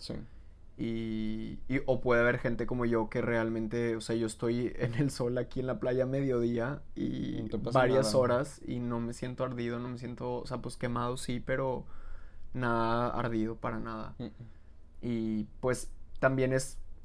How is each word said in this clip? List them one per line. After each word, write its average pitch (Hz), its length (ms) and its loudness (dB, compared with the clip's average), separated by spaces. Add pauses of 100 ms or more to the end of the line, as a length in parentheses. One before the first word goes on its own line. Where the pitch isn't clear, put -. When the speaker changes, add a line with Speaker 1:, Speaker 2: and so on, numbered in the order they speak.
Speaker 1:
Sí. - 120 -8 (640)
Speaker 2:
Y, 110 920 -2
y, 135 180 2
o 123 160 2
puede 120 180 8
haber 120 180 6
gente 120 280 2
como 123 180 2
yo 117 240 4
que 120 140 0
realmente, 113 760 2
o 107 60 -4
sea, 113 140 0
yo 113 100 2
estoy 120 480 0
<laughs> - 40 -6
en 120 180 0
el 139 140 4
sol 123 280 0
aquí 123 220 -2
en 127 60 0
la 120 140 -2
playa 127 220 2
a 127 40 2
mediodía 127 760 2 (120)
y 123 500 -2
Speaker 1:
No 107 40 -4
te 110 100 -2
pasa 120 200 4
Speaker 2:
varias 127 300 6
Speaker 1:
nada. 120 100 6
Speaker 2:
horas 123 480 4
y 123 140 -4
no 120 200 -2
me 117 140 -2
siento 127 300 -4
ardido, 120 340 -2
no 123 100 -6
me 123 80 -8
siento, 123 460 -6
o 127 40 -8
sea, 127 120 -4
pues, 127 180 -6
quemado 123 400 0
sí, 123 240 -2
pero 131 460 -2 (680)
nada 120 580 2
ardido 113 460 0
para 113 220 -4
nada. 113 400 -6
Speaker 1:
Mm-mm. 123 140 -8 (680)
Speaker 2:
Y, 110 420 0 (160)
pues, 127 300 0 (280)
también 131 340 4
es, 131 260 0 (260)